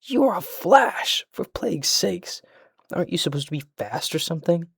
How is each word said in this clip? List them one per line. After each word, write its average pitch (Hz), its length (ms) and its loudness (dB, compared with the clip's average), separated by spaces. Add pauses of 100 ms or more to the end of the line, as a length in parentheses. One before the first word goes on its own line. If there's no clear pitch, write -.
You're 269 320 2
a - 60 -4
Flash, - 880 4
for - 140 -6
plague's 165 420 -4
sakes! - 540 -2 (500)
Aren't - 200 -2
you 170 80 -2
supposed 143 280 -2
to - 40 -10
be 151 120 -6 (140)
fast - 380 -6
or 160 40 0
something? 170 480 -2 (100)